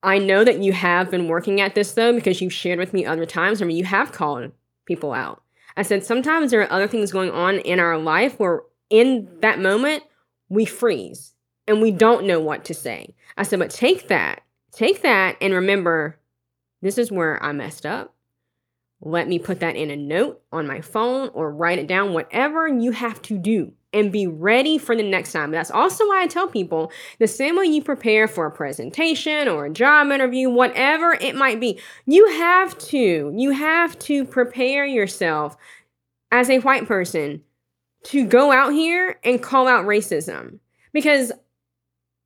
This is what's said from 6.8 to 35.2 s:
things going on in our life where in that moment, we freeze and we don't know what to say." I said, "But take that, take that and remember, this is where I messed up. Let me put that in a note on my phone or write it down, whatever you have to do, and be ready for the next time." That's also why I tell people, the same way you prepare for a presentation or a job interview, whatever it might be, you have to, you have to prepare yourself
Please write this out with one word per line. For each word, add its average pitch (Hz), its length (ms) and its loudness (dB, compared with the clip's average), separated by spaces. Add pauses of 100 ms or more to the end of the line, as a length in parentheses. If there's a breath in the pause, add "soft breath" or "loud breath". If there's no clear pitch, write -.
things 208 240 -4
going 185 200 -2
on 185 280 0
in 180 200 0
our 170 180 2
life 165 420 0
where 175 220 0 (280)
in 233 400 4 (120)
that 220 180 2
moment, 240 440 0 (460)
we 208 160 0
freeze - 680 -4 (340)
and 214 140 4
we 220 100 4
don't 220 340 4
know 180 140 2
what 151 260 -6
to - 80 -10
say." - 420 -12 (220 loud breath)
I 196 60 -2
said, 196 160 -2
"But 175 120 0
take 349 380 0
that, 98 320 0 (300)
take 320 320 0
that 196 380 2
and 190 120 0
remember, 175 680 0 (600)
this 196 160 -4
is 233 140 -2
where 165 320 -2
I 147 100 -4
messed 143 320 -10
up. - 280 -10 (920)
Let 160 240 -2
me 175 120 -2
put 185 220 -8
that 165 140 -4
in 151 140 -6
a 143 60 -8
note 151 460 -4 (100)
on 156 160 -6
my 139 140 -10
phone 247 520 -4
or 151 180 -6
write 170 280 -2
it 143 80 -8
down, 190 260 -2
whatever 302 540 -2
you 247 240 0
have 226 320 -6
to 208 140 -6
do, 185 340 -2 (220)
and 208 180 2
be 196 160 -2
ready 226 500 0
for 240 180 -2
the 226 80 -2
next 190 280 -2
time." 151 200 -4
That's 165 200 -4
also 370 360 0
why 381 140 2
I 349 60 -2
tell 359 200 -4
people, 170 440 -4 (260 loud breath)
the 226 100 2
same 277 280 -2
way 381 100 2
you 302 180 2
prepare 220 440 2
for 180 180 -4
a 151 60 -6
presentation 294 960 -4
or 151 180 -2
a 147 60 -8
job 285 400 4
interview, 262 400 0
whatever 285 640 2
it - 220 -4
might 262 240 0
be, 226 200 -2 (260 loud breath)
you 370 280 8
have 349 460 2
to, 170 560 0
you 254 160 0
have 320 480 0
to 285 260 -2
prepare 254 600 -2
yourself 185 720 -2 (760 loud breath)